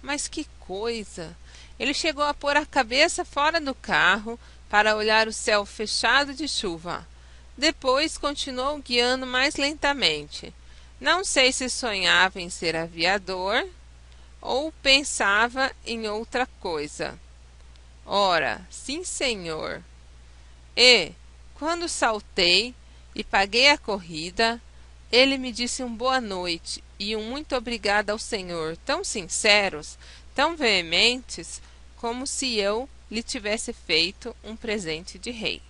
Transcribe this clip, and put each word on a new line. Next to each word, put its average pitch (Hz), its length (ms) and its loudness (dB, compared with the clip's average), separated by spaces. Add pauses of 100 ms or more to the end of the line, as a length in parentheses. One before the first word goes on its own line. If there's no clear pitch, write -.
Mas 285 260 -4
que - 180 -8 (140)
coisa! 196 720 -8 (460)
Ele 269 140 0
chegou 294 320 0
a 285 80 2
pôr 285 240 0
a 302 80 2
cabeça 277 580 2
fora 311 380 0
do 285 120 -4
carro 202 640 2 (320)
para 214 280 4
olhar 220 320 4
o 214 40 -8
céu 208 320 2
fechado 254 680 0
de 285 120 -6
chuva. 170 640 -6 (500)
Depois 285 600 0
continuou 285 640 -4
guiando 247 460 0
mais 254 300 0
lentamente. 277 1000 -2 (460)
Não 330 240 2
sei 262 300 4
se 254 160 -4
sonhava 190 720 2
em 175 80 -8
ser 165 260 -2
aviador 185 920 0 (760)
ou 294 320 -2 (100)
pensava 254 880 4 (140)
em 226 240 -6
outra 233 360 -2 (140)
coisa. 151 580 -6 (880)
Ora, 170 640 2
sim, 330 360 -8
senhor. 175 760 -4 (1000)
E, 233 300 8 (440)
quando 339 340 -4
saltei 214 840 2 (400)
e - 80 -8
paguei 214 480 2
a 294 80 6
corrida, 185 840 -4 (500)
ele 269 260 6
me 254 140 -6
disse 240 320 -6
um 240 100 -6
boa 254 280 0
noite 180 600 -6 (160)
e 214 200 -4
um 214 60 -4
muito 277 300 -6
obrigada 214 600 0
ao 220 60 -4
senhor, 170 680 -6
tão 320 180 -2
sinceros, 196 960 0 (360)
tão 320 220 2
veementes, 202 1080 0 (360)
como 240 280 -6
se 254 300 -4
eu 214 320 0 (240)
lhe 220 100 -4
tivesse 226 520 -4
feito 170 680 -2
um 214 140 -12
presente 190 640 -6
de 233 120 -10
rei. 196 380 -6